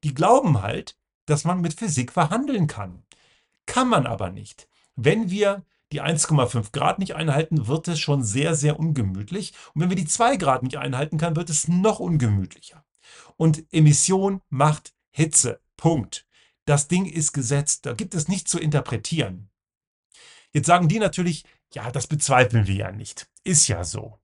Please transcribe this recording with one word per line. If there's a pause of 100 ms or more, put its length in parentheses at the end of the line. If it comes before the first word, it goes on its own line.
Die
glauben
halt, (300)
dass
man
mit
Physik
verhandeln
kann. (640)
Kann
man
aber
nicht. (280)
Wenn
wir (280)
die
eins
Komma
fünf
Grad
nicht
einhalten,
wird
es
schon
sehr,
sehr
ungemütlich. (220)
Und
wenn
wir
die
zwei
Grad
nicht
einhalten
kann,
wird
es
noch
ungemütlicher. (540)
Und
Emission
macht (160)
Hitze. (180)
Punkt. (400)
Das
Ding
ist
gesetzt.
Da
gibt
es
nichts
zu
interpretieren. (1040)
Jetzt
sagen
die
natürlich, (280)
ja,
das
bezweifeln
wir
ja
nicht. (160)
Ist
ja
so.